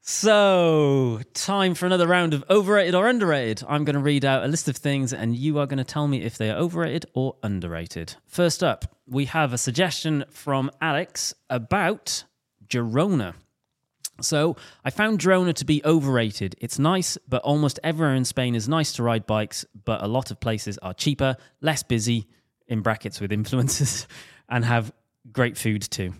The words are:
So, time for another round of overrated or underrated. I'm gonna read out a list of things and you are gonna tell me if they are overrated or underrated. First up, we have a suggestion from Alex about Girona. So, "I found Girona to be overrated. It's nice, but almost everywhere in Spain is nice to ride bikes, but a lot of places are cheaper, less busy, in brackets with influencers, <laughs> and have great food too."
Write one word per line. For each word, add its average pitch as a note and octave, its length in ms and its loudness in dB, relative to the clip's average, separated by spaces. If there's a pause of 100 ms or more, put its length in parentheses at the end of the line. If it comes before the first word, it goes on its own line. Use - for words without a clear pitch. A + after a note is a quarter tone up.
So, D#3+ 1160 4 (120)
time F#3+ 420 0
for F3+ 100 -4
another F3+ 220 2
round F3 260 4
of C#3+ 160 -2
overrated G3 440 4
or F#3 140 4
underrated. D3+ 600 0
I'm D3 160 0
gonna C#3+ 160 0
read C#3 240 2
out C3+ 180 2
a C3+ 60 -2
list D#3+ 180 -2
of C3 80 -2
things C3+ 380 -2
and A2+ 200 -2
you D3 260 -2
are C#3+ 60 0
gonna C3+ 200 -4
tell D3 240 -2
me C3 140 -2
if A2 140 -6
they A2 140 0
are F2+ 60 -2
overrated E3 560 -4
or C3 280 -2
underrated. E2+ 720 -6 (120)
First - 380 0
up, - 320 -2 (100)
we C3+ 200 -2
have D3 260 0
a B2 40 -4
suggestion D3 720 -2
from C3+ 400 -2 (120)
Alex D#3+ 520 -4 (160)
about E3+ 760 -2 (420)
Girona. A#2+ 680 0 (840)
So, D3 380 0 (260)
"I C3+ 60 -2
found G#3+ 300 0
Girona F3+ 340 4
to - 100 -4
be D3 220 2
overrated. B2+ 720 2
It's - 180 -6
nice, F3 480 2
but B2 180 -2
almost D3 380 2
everywhere D#3 340 0
in B2+ 100 2
Spain B2 300 -2
is A2 120 -2
nice D#3 260 0
to A#2+ 100 -2
ride A2+ 220 2
bikes, G#2+ 380 -2 (220)
but A2 180 -2
a G2+ 40 -4
lot B2 240 -2
of G2+ 100 -12
places G#2+ 380 -4
are F#2 140 -8
cheaper, C#3 440 0 (240)
less D3+ 200 -2
busy, A#2 460 -2 (400)
in A2+ 140 -2
brackets G#2 400 -4
with G2+ 100 -4
influencers, A#2+ 720 0 (220)
<laughs> - 220 -20
and A#2+ 160 0
have A#2 260 0 (400)
great A#2+ 260 0
food G#2+ 320 -2
too." F2+ 300 -6